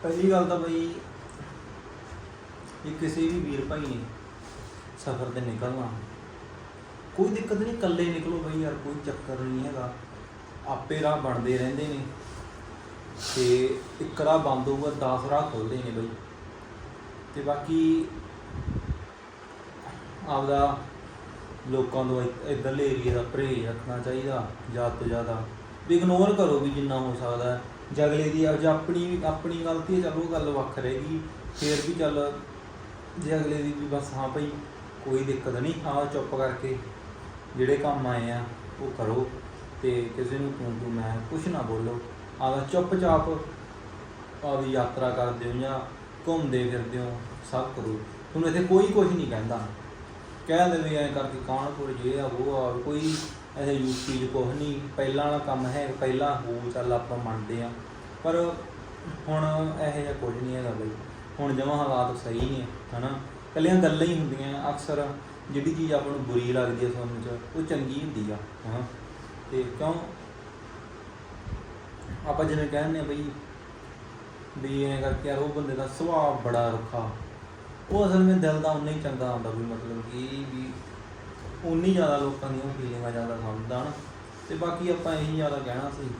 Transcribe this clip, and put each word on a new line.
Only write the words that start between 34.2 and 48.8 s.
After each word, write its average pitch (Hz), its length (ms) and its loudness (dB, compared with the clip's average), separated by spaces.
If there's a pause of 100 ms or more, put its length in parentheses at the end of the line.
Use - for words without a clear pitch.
ਭਾਈ 147 220 -2 (540)
ਕੋਈ 135 180 2
ਦਿੱਕਤ 131 320 0
ਨਹੀਂ, 143 180 0 (120)
ਹਾਂ 143 200 2
ਚੁੱਪ 139 300 -2
ਕਰਕੇ 131 420 0 (800)
ਜਿਹੜੇ 131 200 6
ਕੰਮ 139 300 2
ਆਏ 117 240 0
ਆ 120 120 -2 (360)
ਉਹ 135 180 -4
ਕਰੋ 120 320 2 (520)
ਤੇ 120 360 2
ਕਿਸੇ 127 200 0
ਨੂੰ 139 140 0
ਤੂੰ 117 280 -4
ਤੂੰ 120 140 -4
ਮੈਂ 113 240 0 (120)
ਕੁਛ 160 180 -2
ਨਾ 156 140 0
ਬੋਲੋ। 113 380 -2 (420)
ਆਪਦਾ 135 300 2
ਚੁੱਪਚਾਪ 180 580 6 (1160)
ਆਪਦੀ 135 260 2
ਯਾਤਰਾ 127 380 2
ਕਰਦੇ 120 420 0
ਹੋ 123 80 0
ਜਾਂ 135 200 0 (480)
ਘੁੰਮਦੇ 131 420 4
ਫਿਰਦੇ 120 280 -2
ਹੋ, 123 220 -4 (320)
ਸਭ 127 120 2 (120)
ਕਰੋ। 110 240 -2 (340)
ਤੁਹਾਨੂੰ 160 160 4
ਇੱਥੇ 175 140 4
ਕੋਈ 190 240 10